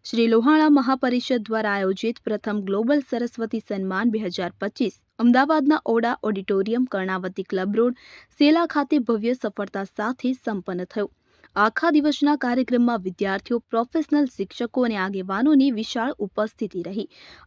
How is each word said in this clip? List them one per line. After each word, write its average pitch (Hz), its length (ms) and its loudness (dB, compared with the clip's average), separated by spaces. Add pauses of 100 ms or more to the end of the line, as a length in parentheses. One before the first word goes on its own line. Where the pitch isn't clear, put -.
શ્રી 233 220 2
લોહાણા 277 420 4
મહાપરિષદ 254 680 2
દ્વારા 220 340 -2
આયોજિત 202 520 -2
પ્રથમ 208 360 -4
ગ્લોબલ 220 400 0
સરસ્વતી 233 580 -6
સન્માન 196 520 -2
બે 214 80 0
હજાર 180 420 -6
પચીસ 208 320 -4 (260)
અમદાવાદના 277 680 4
ઓડા 233 360 0
ઓડિટોરિયમ, 208 600 -2
કર્ણાવતી 190 580 -6
ક્લબ 190 340 -4
રોડ, 247 180 2 (360)
સેલા 320 360 4
ખાતે 294 320 0
ભવ્ય 233 340 0
સફળતા 202 520 -6
સાથે 247 480 -6
સંપન્ન 190 520 -6
થયો. 202 260 -6 (460)
આખા 220 340 0
દિવસના 294 460 2
કાર્યક્રમમાં 240 600 0
વિદ્યાર્થીઓ, 196 600 -4
પ્રોફેશનલ 294 680 0
શિક્ષકો 240 580 -4
અને 233 140 0
આગેવાનોની 202 760 2
વિશાળ 233 420 -4
ઉપસ્થિતિ 208 720 -6
રહી. 190 260 -8 (380)